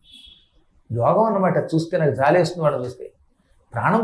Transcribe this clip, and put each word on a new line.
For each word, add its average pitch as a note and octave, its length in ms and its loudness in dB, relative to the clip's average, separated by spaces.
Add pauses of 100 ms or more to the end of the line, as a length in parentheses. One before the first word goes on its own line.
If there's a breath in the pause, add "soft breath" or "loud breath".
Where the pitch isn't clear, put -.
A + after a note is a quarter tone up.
(880)
యోగం C#3 400 2
అన్నమాట. F#3 280 0 (160)
చూస్తే E3 300 0
నాకు C3 180 2
జాలేస్తుంది E3 440 2
వాళ్ళని B2+ 220 -2
చూస్తే. - 200 -14 (680)
ప్రాణం D#3+ 300 0